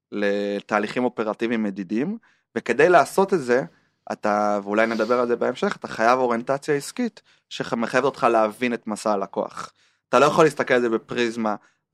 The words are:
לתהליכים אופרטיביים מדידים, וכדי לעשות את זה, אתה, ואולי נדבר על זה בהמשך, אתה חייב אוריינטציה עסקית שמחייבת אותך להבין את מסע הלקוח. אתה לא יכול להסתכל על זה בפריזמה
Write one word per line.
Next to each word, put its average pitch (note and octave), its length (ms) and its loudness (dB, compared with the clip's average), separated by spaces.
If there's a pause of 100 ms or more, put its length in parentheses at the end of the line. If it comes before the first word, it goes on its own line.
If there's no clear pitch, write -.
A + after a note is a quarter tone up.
(120)
לתהליכים G2+ 920 -2
אופרטיביים A2+ 580 -2
מדידים, G#2 560 -4 (380)
וכדי B2+ 320 2
לעשות F3+ 460 4
את E3+ 60 0
זה, B2 240 0 (480)
אתה, G#2 500 0
ואולי G#2 240 2
נדבר A2+ 340 0
על B2 60 0
זה A#2+ 100 0
בהמשך, B2+ 400 -4
אתה - 120 -14
חייב A#2+ 300 2
אוריינטציה B2+ 560 -2
עסקית A3 480 -6 (260)
שמחייבת B2+ 560 -2
אותך C3 260 0
להבין A#2 440 0
את - 120 -10
מסע G#2+ 260 -4
הלקוח. - 600 -6 (360)
אתה B2 100 4
לא C#3 80 8
יכול D#3 180 4
להסתכל C3+ 300 2
על B2 60 4
זה A#2+ 80 0
בפריזמה A2+ 680 -2 (380)